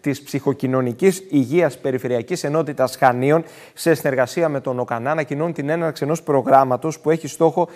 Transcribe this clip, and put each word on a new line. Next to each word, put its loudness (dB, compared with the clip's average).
της -4
Ψυχοκοινωνικής 0
Υγείας 2
Περιφερειακής -4
Ενότητας -2
Χανίων, 2
σε 2
συνεργασία 0
με -4
τον -4
ΟΚΑΝΑ, -4
ανακοινώνει -4
την -6
έναρξη -2
ενός -2
προγράμματος 2
που -2
έχει 0
στόχο 0